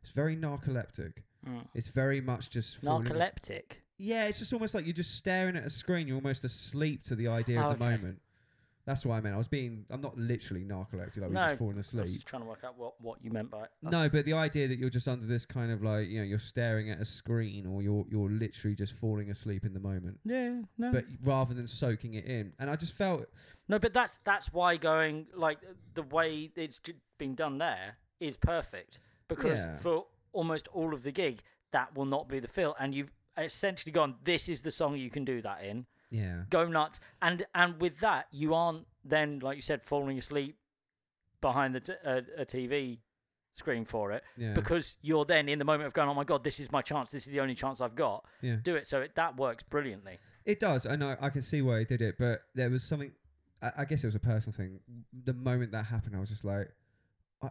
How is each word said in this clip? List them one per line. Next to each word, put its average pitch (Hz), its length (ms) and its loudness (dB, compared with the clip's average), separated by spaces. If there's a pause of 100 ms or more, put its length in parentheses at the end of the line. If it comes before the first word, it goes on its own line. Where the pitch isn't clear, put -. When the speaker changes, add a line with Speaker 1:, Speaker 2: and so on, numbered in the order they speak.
Speaker 1:
It's - 100 -18
very 156 240 0
narcoleptic. 139 760 -4 (340)
Speaker 2:
Mm. 120 280 -10
Speaker 1:
It's 117 140 -4
very 135 320 2
much 123 280 -4
just - 280 -4
falling 147 280 0
Speaker 2:
Narcoleptic? - 580 -2 (360)
Speaker 1:
Yeah, 220 260 0
it's 208 140 -2
just 226 140 -2
almost 220 220 0
like 165 100 -2
you're 170 80 -2
just 165 220 -2
staring 185 400 2
at 147 100 -4
a - 40 -4
screen. 170 380 -2
You're 131 100 -2
almost 135 280 -2
asleep 147 600 -2
to 123 100 -2
the 113 120 0
idea 117 340 2
Speaker 2:
Oh, 147 100 4
Speaker 1:
of 139 80 0
the 120 60 2
Speaker 2:
okay. 117 120 4
Speaker 1:
moment. 95 240 -6 (680)
That's 135 180 0
what 117 100 2
I 110 60 2
meant. 101 140 -2
I - 20 0
was 113 120 0
being, 117 400 -4
I'm 127 100 -6
not 139 180 -8
literally 117 460 -2
narcoleptic, 95 540 -6
like, 95 100 -4
we're 87 60 0
Speaker 2:
No, 180 140 4
Speaker 1:
just 143 120 2
falling 104 160 0
Speaker 2:
I - 20 -4
was 101 100 -4
Speaker 1:
asleep. 107 200 -2
Speaker 2:
just 92 180 -6
trying 127 160 -8
to 113 60 -10
work 110 160 -12
out 123 140 -12
what, 120 240 -10
what 113 200 -10
you 117 100 -10
meant 110 200 -2
by 107 140 -8
it. - 40 -14 (140)
That's 160 100 -4
Speaker 1:
No, 160 140 4
but 147 160 6
the 147 100 2
idea 151 360 2
that 127 100 0
you're 127 100 2
just 123 200 2
under 120 180 0
this 117 180 2
kind 117 280 -2
of, 101 100 0
like, 107 240 2
you 107 120 -2
know, 104 40 0
you're 101 160 0
staring 110 500 0
at 101 120 -4
a - 40 -2
screen 107 640 -2
or 98 140 -2
you're, 104 280 2
you're 104 200 2
literally 107 480 0
just 101 160 -2
falling 104 360 0
asleep 98 360 -2
in 98 80 -4
the 95 80 -6
moment. 95 420 -4
Speaker 2:
Yeah, 247 380 -2 (160)
no. 240 160 0
Speaker 1:
But 123 100 2 (180)
rather 131 320 2
than 120 140 -6
soaking 113 460 -2
it 107 120 -6
in. 110 340 -4
And 139 100 -4
I 151 80 0
just 160 160 -6
felt 185 320 0 (420)
Speaker 2:
No, 208 100 4
but 214 140 2
that's, 247 320 2
that's 202 300 2
why 175 240 6
going, 156 580 4
like, 160 240 2 (360)
the 165 80 -2
way 156 520 0
it's 165 240 -4
j-, 170 140 -12 (240)
been 135 180 -4
done 147 220 -2
there 104 400 -2 (240)
is 151 160 -4
perfect. - 640 -2 (260)
Because 139 380 0
Speaker 1:
Yeah. 80 100 -6
Speaker 2:
for 165 320 0 (240)
almost 165 380 -2
all 165 240 -2
of 127 100 -6
the 143 80 -4
gig, 139 300 0 (300)
that 131 220 2
will 139 120 -2
not 135 240 0
be 139 100 -2
the 120 80 -4
feel. 160 320 0
And 135 160 -2
you've 139 160 -4 (260)
essentially 165 540 0
gone, 147 320 4
"This 170 240 4
is 165 140 -2
the 151 100 -2
song 147 240 2
you 131 140 -4
can 139 160 -2
do 123 160 0
that 98 200 -6
in." 104 240 -6 (240)
Speaker 1:
Yeah. 90 400 -2
Speaker 2:
Go 170 180 6
nuts. 160 320 2 (220)
And, 175 320 2
and 175 280 4
with 160 180 2
that, 180 320 2
you 151 220 0
aren't 165 340 2 (160)
then, 147 360 2
like 135 160 -2
you 143 60 -10
said, 143 220 0
falling 139 340 0
asleep 143 400 -2 (840)
behind 135 340 4
the 127 60 -4
t-, 180 120 -6 (100)
a, 127 200 2 (140)
a 139 80 -4
T 127 220 -2
V 127 340 -2 (520)
screen 117 320 -2
for 104 260 -2
it, 117 120 -4 (140)
Speaker 1:
Yeah. 113 160 -2
Speaker 2:
because 143 480 2
you're 151 240 4
then 151 240 6
in 147 100 2
the 143 60 0
moment 151 220 4
of 131 60 -8
going, 147 160 4
"Oh 143 40 2
my 143 100 2
God, 139 200 2
this 143 160 2
is 135 120 -6
my 139 100 4
chance. 139 300 -2
This 139 140 -2
is 143 80 -4
the 139 60 2
only 131 160 2
chance 131 260 -2
I've 117 140 0
got." 120 300 2 (160)
Speaker 1:
Yeah. 120 200 2
Speaker 2:
Do 170 140 2
it. 143 120 0
So 139 140 2
it, 147 140 -6
that 165 220 2
works 127 260 0
brilliantly. 101 560 -4 (260)
Speaker 1:
It - 140 2
does. 139 260 2
I 139 100 0
know. 139 240 0
I 139 100 0
can 139 120 -2
see 147 200 0
why 120 180 4
he 113 60 2
did 120 160 0
it, 107 160 0
but 120 240 2 (140)
there 127 140 2
was 127 140 2
something, 143 280 -4 (500)
I, 113 180 -2
I 135 60 -2
guess 147 180 0
it 123 40 0
was 107 80 2
a 107 40 -2
personal 110 360 2
thing. 95 240 -6 (460)
The 131 80 0
moment 123 400 0
that 107 120 -4
happened, 107 300 -4
I 92 40 -4
was 95 100 -4
just 104 160 -8
like, 101 240 -2 (720)
I, 131 100 -6